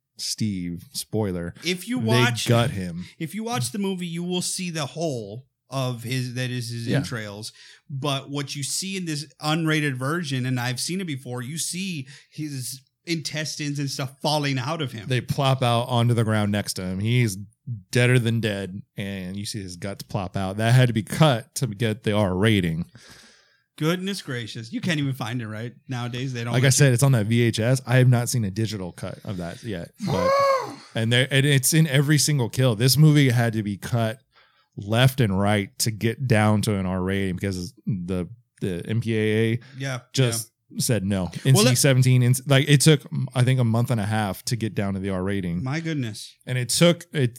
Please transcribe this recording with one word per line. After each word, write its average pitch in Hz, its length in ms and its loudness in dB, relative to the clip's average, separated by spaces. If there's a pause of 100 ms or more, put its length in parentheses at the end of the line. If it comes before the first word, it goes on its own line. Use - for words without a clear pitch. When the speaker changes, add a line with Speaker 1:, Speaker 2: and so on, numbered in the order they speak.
(160)
Speaker 1:
Steve. 90 760 -6
Spoiler. 90 640 -4 (100)
Speaker 2:
If 180 240 -4
you 247 120 -4
Speaker 1:
They 110 60 -2
Speaker 2:
watch, 120 420 2
Speaker 1:
gut 117 220 4
him. 90 340 -6 (140)
Speaker 2:
if 160 160 -8
you 214 100 -8
watch 240 280 -4
the 214 80 -8
movie, 190 260 -4
you 170 160 -6
will 180 200 -2
see 180 280 -6
the 156 160 -6
whole 127 600 -6 (220)
of 127 360 -4
his, 127 300 -4
that 127 160 -4
is 120 200 -6
his 117 180 -8
Speaker 1:
Yeah. 135 100 2
Speaker 2:
entrails. 107 540 -8 (360)
But 135 420 -6
what 143 240 -6
you 143 80 -8
see 190 340 -6
in 185 80 -6
this 156 220 -6 (160)
unrated 156 540 0
version, 135 500 -4
and 123 140 -2
I've 123 180 -4
seen 180 220 -6
it 190 80 -6
before, 127 340 -8
you 143 160 -10
see 170 480 -8 (240)
his 139 500 -10 (240)
intestines 151 760 -6
and 139 100 -4
stuff 135 320 -8
falling 147 340 0
out 143 240 -4
of 127 120 -6
him. 107 160 -12
Speaker 1:
They 127 120 2
plop 131 440 0
out 120 240 2
onto 120 260 2
the 117 80 2
ground 107 300 2
next 104 220 -2
to 98 80 -6
him. 92 180 -4
He's 113 360 2 (540)
deader 123 300 4
than 117 180 0
dead, 98 420 -4 (160)
and 98 400 -8
you 101 80 -8
see 104 160 -8
his 90 160 -12
guts 98 280 -10
plop 95 320 -6
out. 98 220 -4
That 113 160 4
had 127 120 8
to 120 60 0
be 113 100 0
cut 127 540 2
to 131 100 -2
get 107 380 -4
the 110 80 2
R 101 240 2
rating. 92 480 2 (920)
Speaker 2:
Goodness 180 440 -2
gracious. 117 520 -8
You 254 100 -6
can't 175 180 -2
even 139 140 0
find 123 260 -6
it, 110 80 -8
right? 107 240 -8 (160)
Nowadays, 123 460 -6
they 120 100 -6
don't 120 80 -4
Speaker 1:
Like 123 100 4
Speaker 2:
let 135 40 6
Speaker 1:
I - 20 8
Speaker 2:
you 131 40 6
Speaker 1:
said, 139 200 6
it's 120 100 4
on 139 100 6
that 110 140 4
V 117 160 4
H 117 180 2
S. 127 260 2
I 120 100 4
have 127 120 8
not 120 200 4
seen 120 160 0
a 98 60 -2
digital 98 420 -4
cut - 320 -12
of 95 140 -8
that 87 260 -10
yet. 92 280 -8 (140)
But, 523 240 2 (320)
Speaker 2:
<gasps> - 320 -14
Speaker 1:
and 113 160 0
there, 123 200 4
and 135 160 2
it's 139 260 2
in 160 140 6
every 143 320 4
single 131 320 0
kill. 127 260 2
This 127 220 2
movie 147 320 8
had 117 240 2
to 110 80 0
be 101 160 -4
cut 113 400 -2 (580)
left 117 440 2
and 98 180 2
right 101 400 0
to - 120 -2
get 113 380 -4
down 107 340 4
to 104 120 0
an 95 100 -2
R 92 180 -2
rating 95 340 -2
because 92 360 -4 (140)
the, 90 420 -4 (320)
the 90 260 -4
M 110 140 -2
P 113 160 -2
A 110 380 2
A 120 60 -4 (180)
Speaker 2:
Yeah, 131 220 -6 (120)
Speaker 1:
just 117 380 0 (180)
Speaker 2:
yeah. - 120 -10
Speaker 1:
said 104 240 0
no. 95 260 0 (160)
Speaker 2:
Well, 135 80 8
that 196 60 8
Speaker 1:
N 220 80 6
C 254 80 4
seventeen, 127 460 4
in, 123 120 4 (120)
like, 139 220 4
it 143 140 6
took, 156 180 6 (340)
I 127 100 4
think, 131 160 2
a 123 40 4
month 117 260 2
and 117 100 0
a 101 60 -2
half 107 400 -2
to 123 100 -4
get 107 180 -4
down 98 180 -2
to 98 80 -4
the 95 80 -4
R 92 140 -2
rating. 92 420 -2
Speaker 2:
My 139 160 -4
goodness. 139 640 -8
Speaker 1:
And 127 140 -4
it 123 100 -4
took, 170 460 4
it, 131 240 0